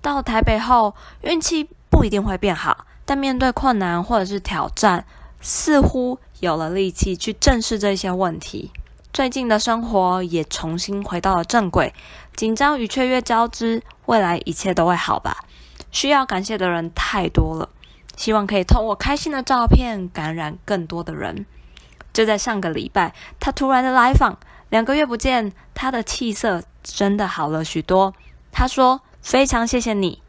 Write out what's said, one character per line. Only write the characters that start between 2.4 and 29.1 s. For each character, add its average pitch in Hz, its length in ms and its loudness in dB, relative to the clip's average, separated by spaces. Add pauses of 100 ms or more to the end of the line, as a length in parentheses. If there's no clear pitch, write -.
好， - 320 -4 (180)
但 277 100 0
面 269 220 0
对 254 140 2
困 247 260 0
难 175 260 -2
或 233 140 0
者 190 80 0
是 196 140 -6
挑 170 360 -4
战， 180 300 2 (340)
似 - 400 2
乎 254 400 0 (220)
有 165 160 0
了 160 140 -4
力 190 200 0
气 185 240 -2
去 220 160 -6
正 240 300 2
视 220 180 -4
这 202 160 0
些 185 160 -4
问 180 260 -2
题。 - 340 -12 (420)
最 262 160 0
近 254 180 -4
的 214 100 4
生 226 240 0
活 185 400 2
也 165 220 -2
重 165 340 -6
新 202 240 -4
回 175 200 -6
到 190 140 2
了 170 100 0
正 208 260 0
轨， - 220 0 (420)
紧 220 180 -2
张 285 240 2
与 233 80 -4
雀 254 220 -2
跃 254 140 0
交 233 260 0
织， 226 340 -2 (260)
未 233 120 4
来 175 240 2
一 170 80 -6
切 180 220 -2
都 170 120 4
会 175 80 4
好 - 240 -2
吧。 - 200 -6 (520)
需 - 200 -2
要 277 160 4
感 196 180 -4
谢 220 140 -6
的 185 120 0
人 170 240 -4
太 180 360 -2
多 160 260 0
了， 160 140 -8 (480)
希 220 160 -2
望 208 120 2
可 202 140 0
以 180 60 0
透 - 180 4
过 226 100 -2
开 285 220 -2
心 302 160 -4
的 269 100 -4
照 247 240 0
片 220 440 2
感 160 260 -6
染 151 300 -8
更 180 200 -2
多 170 160 -8
的 165 140 -8
人。 143 300 -8 (640)
就 220 140 2
在 214 120 2
上 208 240 -4
个 175 80 -4
礼 - 240 -6
拜， 185 200 0 (260)
他 277 120 -2
突 269 180 -2
然 254 140 4
的 262 80 0
来 254 220 4
访， 226 240 4 (320)
两 226 140 2
个 269 120 0
月 302 100 4
不 240 100 -4
见， 233 360 0 (220)
他 262 160 -4
的 233 140 -4
气 226 300 -4
色 190 280 -2 (200)
真 202 360 0
的 202 100 0
好 156 220 -4
了 160 140 -2
许 156 180 -4
多。 190 320 2 (380)
他 254 160 2
说 262 340 4 (200)